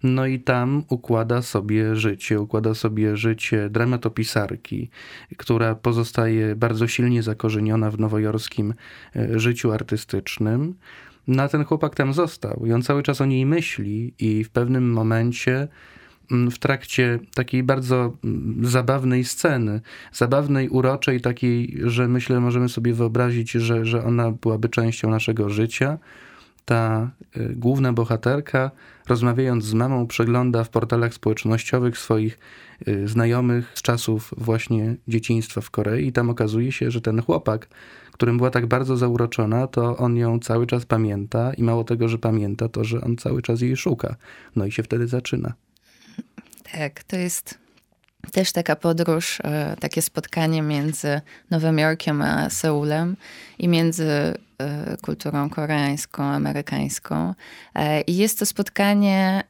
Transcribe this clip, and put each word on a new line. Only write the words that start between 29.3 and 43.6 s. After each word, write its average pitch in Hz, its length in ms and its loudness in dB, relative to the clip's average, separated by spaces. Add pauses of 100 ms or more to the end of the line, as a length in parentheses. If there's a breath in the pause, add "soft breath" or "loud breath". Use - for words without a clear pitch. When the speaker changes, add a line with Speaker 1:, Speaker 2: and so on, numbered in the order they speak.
Speaker 1:
z 107 100 -4
mamą, 120 320 2
przegląda 120 580 2
w 113 40 -14
portalach 117 460 0
społecznościowych 113 840 0
swoich, 110 400 0 (500 loud breath)
y, 104 200 0
znajomych 120 640 2
z - 80 -10
czasów 113 540 -2
właśnie 113 600 0 (120)
dzieciństwa 113 520 0
w - 100 -10
Korei 107 360 0
i 127 60 -2
tam 120 180 2
okazuje 117 420 0
się, 123 180 -2
że 120 100 -2
ten 113 220 0
chłopak, 110 460 0 (440 loud breath)
którym 120 240 2
była 123 140 4
tak 120 160 0
bardzo 131 300 2
zauroczona, 117 720 2
to 120 300 0
on 120 200 2
ją 117 240 2
cały 117 260 0
czas 120 200 -2
pamięta 110 680 0
i - 80 -2
mało 117 220 2
tego, 117 240 0
że 113 100 0
pamięta, 110 500 0
to, 113 160 -2
że 117 160 -2
on 120 160 -2
cały 131 260 -2
czas 117 180 0